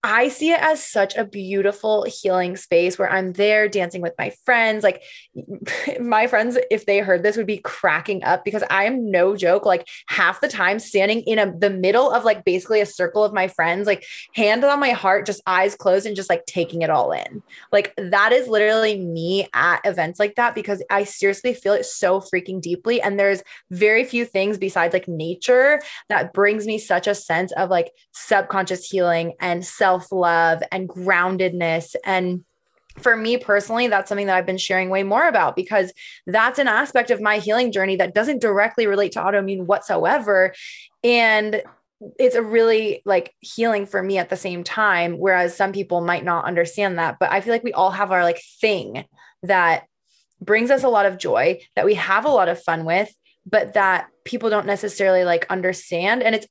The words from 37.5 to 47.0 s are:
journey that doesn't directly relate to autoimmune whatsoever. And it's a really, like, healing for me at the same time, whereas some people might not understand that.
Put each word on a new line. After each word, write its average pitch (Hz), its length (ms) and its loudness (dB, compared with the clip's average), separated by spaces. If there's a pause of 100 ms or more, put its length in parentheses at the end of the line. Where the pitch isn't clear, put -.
journey 196 240 0
that 185 180 0
doesn't 233 280 0
directly 220 460 2
relate 196 260 0
to 214 60 -6
autoimmune 196 460 -2
whatsoever. 190 880 2 (500)
And 220 600 2 (560)
it's 247 160 4
a 240 80 2
really, 220 600 2
like, - 360 0
healing 220 460 -2
for 196 180 -4
me 196 140 -2
at 175 120 -2
the 196 80 -4
same 175 260 -8
time, 175 540 0
whereas 180 400 2
some 196 140 2
people 190 300 -4
might 170 220 -2
not 170 220 -2
understand 175 540 -2
that. 165 200 -2